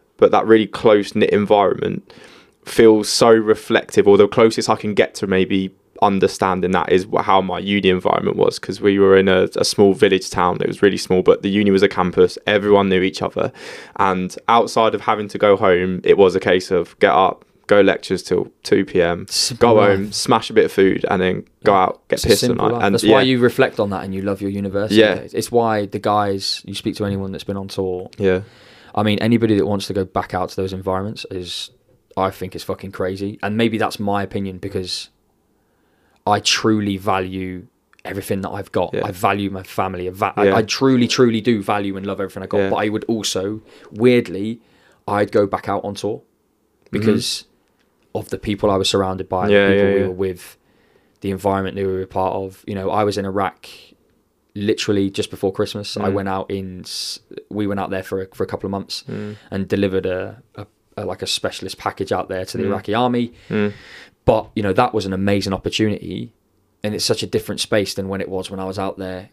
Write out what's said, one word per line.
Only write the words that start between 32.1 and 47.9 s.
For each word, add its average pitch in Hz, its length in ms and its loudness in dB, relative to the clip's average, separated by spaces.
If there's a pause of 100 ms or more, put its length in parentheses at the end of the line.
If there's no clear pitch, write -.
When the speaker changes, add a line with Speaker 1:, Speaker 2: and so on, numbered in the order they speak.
Speaker 2:
I 95 140 0
think, 92 260 -12
is - 80 -12
fucking 95 280 -8
crazy. 98 500 -6
And 101 140 -4
maybe 113 220 0
that's 107 220 -4
my 101 220 -2
opinion, 95 360 -8
because 95 520 -10 (1160)
I 101 140 2
truly 104 560 0
value 92 680 -4 (380)
everything 95 380 -6
that 98 80 -6
I've 98 220 -10
got. 92 200 -2
Speaker 1:
Yeah. 101 140 -4
Speaker 2:
I 101 60 -6
value 98 380 -2
my 95 120 -12
family. 92 460 -6
I - 20 -8
va-, 95 260 -4
I, 104 100 2
Speaker 1:
Yeah. 98 100 4
Speaker 2:
I 110 60 2
truly, 123 440 2
truly 117 340 2
do 107 220 0
value 101 340 -4
and 95 100 -10
love 98 140 -6
everything 95 220 -8
I 95 40 -10
got. 104 120 -2
Speaker 1:
Yeah. 98 120 0
Speaker 2:
But - 60 0
I 107 120 -2
would 104 160 -4
also, 107 560 -4 (320)
weirdly, 113 680 0 (460)
I'd 104 260 0
go 104 140 4
back 98 220 -6
out 101 160 -4
on 101 100 -8
tour 113 280 -8 (680)
Speaker 1:
Mm-hmm. - 80 -4
Speaker 2:
because - 460 -2 (720)